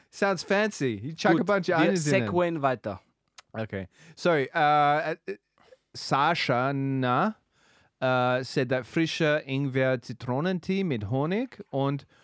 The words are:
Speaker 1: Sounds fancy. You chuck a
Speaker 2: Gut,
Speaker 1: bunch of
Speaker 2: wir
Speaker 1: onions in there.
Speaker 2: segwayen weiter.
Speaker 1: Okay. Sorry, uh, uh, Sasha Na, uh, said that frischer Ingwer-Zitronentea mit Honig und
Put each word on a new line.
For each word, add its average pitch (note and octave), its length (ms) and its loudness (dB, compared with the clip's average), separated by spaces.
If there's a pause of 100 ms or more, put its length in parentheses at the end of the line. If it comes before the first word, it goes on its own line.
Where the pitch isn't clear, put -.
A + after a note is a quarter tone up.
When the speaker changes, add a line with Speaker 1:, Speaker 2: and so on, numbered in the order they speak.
(100)
Speaker 1:
Sounds G3 340 -2
fancy. F#3+ 580 -2
You D3+ 120 -8
chuck F#3 180 2
a E3 60 4
Speaker 2:
Gut, F3+ 80 0
Speaker 1:
bunch G3 240 0
of E3 80 2
Speaker 2:
wir D#3+ 100 4
Speaker 1:
onions F3 180 0
in - 60 2
there. A2+ 140 2
Speaker 2:
segwayen E3+ 360 0
weiter. A2 380 -2 (580)
Speaker 1:
Okay. G2 300 -8 (260)
Sorry, F#3 400 2
uh, D3+ 600 2 (140)
uh, G3+ 60 -8 (600)
Sasha C#3 800 0
Na, C3+ 600 0 (680)
uh, B2+ 420 2
said C3 240 -2
that B2+ 180 -2
frischer D#3 600 0
Ingwer-Zitronentea C3+ 1400 -2
mit A#2+ 260 -2
Honig E3+ 480 -2 (120)
und C#3 360 -2 (180)